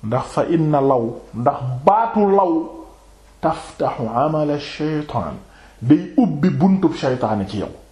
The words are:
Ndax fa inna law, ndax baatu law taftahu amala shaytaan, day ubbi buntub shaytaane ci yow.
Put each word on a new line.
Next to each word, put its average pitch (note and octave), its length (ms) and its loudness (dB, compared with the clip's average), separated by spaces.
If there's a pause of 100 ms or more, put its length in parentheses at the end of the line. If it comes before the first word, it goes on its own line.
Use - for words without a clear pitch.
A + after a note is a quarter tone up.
Ndax A#2+ 280 -2
fa D3 160 0
inna D#3 320 2
law, C3 240 2 (280)
ndax B2 260 0 (260)
baatu G#3 440 4
law G3 220 4 (880)
taftahu C#3 720 -4
amala D3 440 0
shaytaan, D3 800 -6 (440)
day D3+ 360 2
ubbi E3+ 320 2
buntub F3 460 2
shaytaane A2 540 -2
ci G2+ 100 -8
yow. F2 100 -6 (220)